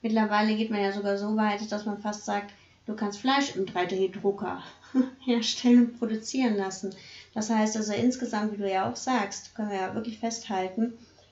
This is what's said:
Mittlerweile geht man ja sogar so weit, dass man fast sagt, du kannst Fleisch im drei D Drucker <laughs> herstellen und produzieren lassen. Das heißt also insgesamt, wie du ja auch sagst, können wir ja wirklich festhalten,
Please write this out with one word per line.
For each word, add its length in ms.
Mittlerweile 520
geht 160
man 120
ja 100
sogar 240
so 200
weit, 360
dass 140
man 120
fast 280
sagt, 260
du 100
kannst 260
Fleisch 360
im 80
drei 220
D 220
Drucker 540
<laughs> 100
herstellen 640
und 120
produzieren 580
lassen. 380
Das 160
heißt 300
also 160
insgesamt, 580
wie 60
du 120
ja 200
auch 60
sagst, 580
können 160
wir 80
ja 160
wirklich 240
festhalten, 760